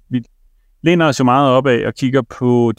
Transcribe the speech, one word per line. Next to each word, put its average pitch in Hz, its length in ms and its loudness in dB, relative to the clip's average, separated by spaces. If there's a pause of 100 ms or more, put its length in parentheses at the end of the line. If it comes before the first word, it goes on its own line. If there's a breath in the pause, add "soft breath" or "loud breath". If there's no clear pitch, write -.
(100)
vi 127 120 -4 (600)
læner 165 240 2
os 135 120 0
jo 135 60 0
meget 131 260 2
op 131 160 2
af 117 200 0
og 113 80 -6
kigger 131 280 -2
på 120 560 0